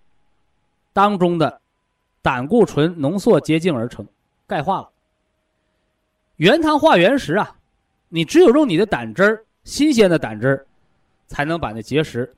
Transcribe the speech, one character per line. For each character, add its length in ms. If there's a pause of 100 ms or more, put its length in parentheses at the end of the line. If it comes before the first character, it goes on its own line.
(920)
当 260
中 180
的 240 (640)
胆 240
固 180
醇 340
浓 200
缩 200
结 200
晶 160
而 120
成， 200 (400)
钙 160
化 180
了。 80 (1500)
原 220
汤 200
化 180
原 220
食 160
啊， 200 (540)
你 140
只 160
有 140
用 140
你 100
的 80
胆 280
汁 100
儿， 220 (200)
新 280
鲜 160
的 80
胆 220
汁 80
儿， 200 (600)
才 160
能 160
把 140
那 80
结 200
石 360